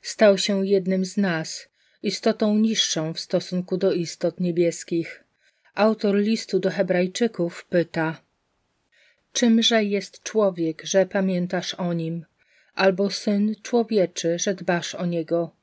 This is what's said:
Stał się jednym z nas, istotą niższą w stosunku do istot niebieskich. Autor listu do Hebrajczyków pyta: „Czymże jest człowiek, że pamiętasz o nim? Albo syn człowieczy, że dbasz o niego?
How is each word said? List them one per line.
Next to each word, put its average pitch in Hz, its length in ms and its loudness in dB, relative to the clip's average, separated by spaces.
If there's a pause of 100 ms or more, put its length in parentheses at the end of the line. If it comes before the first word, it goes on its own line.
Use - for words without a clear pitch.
Stał 202 360 4
się 196 280 0
jednym 190 380 2
z 180 120 -6
nas, 170 520 -2 (340)
istotą 214 560 0
niższą 175 560 0
w - 60 -10
stosunku 180 560 -2
do 180 160 2
istot 170 480 -4
niebieskich. 170 840 -2 (500)
Autor 208 420 2
listu 208 420 0
do 185 120 0
Hebrajczyków 185 960 -2
pyta: 160 580 -2 (1080)
„Czymże 226 520 2
jest 196 380 -6
człowiek, 170 600 0
że 190 220 2
pamiętasz 185 680 -2
o 175 180 -4
nim? 165 320 -6 (500)
Albo 190 360 2
syn 208 520 0
człowieczy, 185 760 0
że 196 160 -2
dbasz 175 400 -4
o 180 120 -4
niego? 170 560 -2